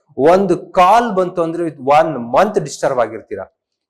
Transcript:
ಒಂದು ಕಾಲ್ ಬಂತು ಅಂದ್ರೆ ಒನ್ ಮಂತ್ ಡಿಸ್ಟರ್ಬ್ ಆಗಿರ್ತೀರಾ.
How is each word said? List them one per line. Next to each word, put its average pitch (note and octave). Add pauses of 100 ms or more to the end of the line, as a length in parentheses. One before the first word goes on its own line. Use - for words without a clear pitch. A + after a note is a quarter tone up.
(180)
ಒಂದು F3
ಕಾಲ್ G#3
ಬಂತು F3+
ಅಂದ್ರೆ E3
ಒನ್ C#3
ಮಂತ್ F#3+
ಡಿಸ್ಟರ್ಬ್ C#3+
ಆಗಿರ್ತೀರಾ. G#2+ (300)